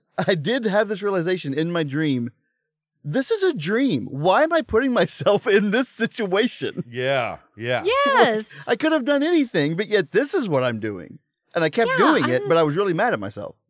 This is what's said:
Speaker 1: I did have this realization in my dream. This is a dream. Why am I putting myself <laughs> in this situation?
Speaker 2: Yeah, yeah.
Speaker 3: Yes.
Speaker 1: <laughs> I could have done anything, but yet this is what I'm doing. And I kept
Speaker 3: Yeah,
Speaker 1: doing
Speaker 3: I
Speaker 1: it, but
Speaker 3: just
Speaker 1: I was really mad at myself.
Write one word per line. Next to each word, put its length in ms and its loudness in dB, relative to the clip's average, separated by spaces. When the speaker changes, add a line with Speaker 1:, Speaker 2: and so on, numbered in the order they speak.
Speaker 1:
I 180 0
did 300 -2
have 240 2
this 140 -6
realization 500 -2
in 180 -2
my 120 -2
dream. 480 -2
This 260 -2
is 120 -2
a 120 2
dream. 520 0
Why 360 2
am 100 0
I 100 2
putting 300 0
myself 540 2
<laughs> 120 6
in 120 2
this 180 2
situation? 1000 -2
Speaker 2:
Yeah, 480 -2
yeah. 280 -2
Speaker 3:
Yes. 800 0
Speaker 1:
<laughs> 40 -10
I 80 0
could 160 0
have 120 0
done 180 2
anything, 540 0
but 120 -4
yet 240 0
this 220 0
is 140 -2
what 160 0
I'm 160 -2
doing. 380 -8
And 100 0
I 60 0
kept 200 0
Speaker 3:
Yeah, 80 0
Speaker 1:
doing 260 4
Speaker 3:
I 80 0
Speaker 1:
it, 100 2
but 120 -4
Speaker 3:
just 40 6
Speaker 1:
I 40 6
was 140 0
really 180 0
mad 180 0
at 80 -4
myself. 360 -10